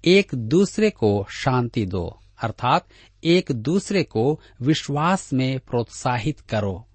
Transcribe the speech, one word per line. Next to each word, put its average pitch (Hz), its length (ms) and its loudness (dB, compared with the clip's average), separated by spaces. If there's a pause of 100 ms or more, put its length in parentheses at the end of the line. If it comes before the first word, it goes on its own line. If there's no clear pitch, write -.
"एक 190 300 4
दूसरे 180 540 2
को 101 400 0
शांति 123 560 -2
दो", 90 340 -6 (240)
अर्थात 127 420 -2 (380)
एक 170 280 2
दूसरे 160 520 -2
को 131 380 -2 (200)
विश्वास 151 720 0
में 131 260 0
प्रोत्साहित 123 800 -4
करो। 104 560 -4